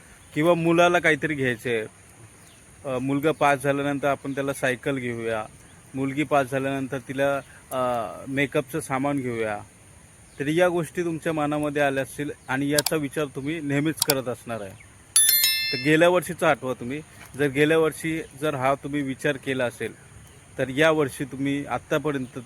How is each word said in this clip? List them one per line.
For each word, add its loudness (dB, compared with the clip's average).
किंवा 4
मुलाला 6
काहीतरी 2
घ्यायचं -2
आहे, 0
अ, -4
मुलगा 2
पास 2
झाल्यानंतर 0
आपण -2
त्याला -2
सायकल -2
घेऊया, -4
मुलगी -2
पास 2
झाल्यानंतर -2
तिला, -2
अ, 0
मेकअपचं -2
सामान -2
घेऊया. -2
तर -4
या 4
गोष्टी -2
तुमच्या -2
मनामध्ये 0
आल्या 2
असतील -8
आणि 0
याचा 0
विचार -2
तुम्ही -6
नेहमीच 0
करत 2
असणार -8
आहे. -12
तर -2
गेल्या 6
वर्षीचा 0
आठवा 0
तुम्ही, -8
जर 2
गेल्या 4
वर्षी 0
जर -2
हा 2
तुम्ही -4
विचार -2
केला -2
असेल, -6
तर -2
यावर्षी 2
तुम्ही -4
आत्तापर्यंत -4